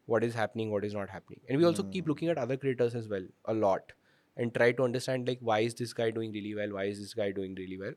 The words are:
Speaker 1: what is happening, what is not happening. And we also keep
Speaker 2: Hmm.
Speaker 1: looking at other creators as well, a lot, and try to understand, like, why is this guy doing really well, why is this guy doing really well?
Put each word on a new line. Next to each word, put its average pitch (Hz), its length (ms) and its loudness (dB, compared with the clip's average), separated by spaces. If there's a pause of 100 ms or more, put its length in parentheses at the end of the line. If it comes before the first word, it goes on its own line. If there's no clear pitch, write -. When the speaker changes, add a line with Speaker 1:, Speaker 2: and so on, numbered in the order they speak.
(120)
Speaker 1:
what 113 160 4
is 117 80 -4
happening, 110 360 -2
what 101 120 0
is 104 100 -4
not 98 160 -4
happening. - 300 -16 (100)
And 139 100 4
we 175 80 8
also 196 240 0
keep 185 100 -2
Speaker 2:
Hmm. 156 100 0
Speaker 1:
looking 165 200 0
at 151 120 0
other 131 200 -2
creators 123 320 2
as 110 160 -6
well, 95 140 -4 (220)
a 113 160 2
lot, - 280 4 (460)
and 120 180 -2
try 120 200 6
to 131 100 2
understand, 127 420 -2
like, 123 220 -4
why 107 180 4
is 117 120 -6
this 117 200 -6
guy 113 180 2
doing 113 140 -4
really 104 280 -4
well, 104 120 -2
why 98 200 -2
is 101 80 -8
this 101 180 -12
guy 101 200 0
doing 95 220 -4
really 92 240 -8
well? 113 120 -8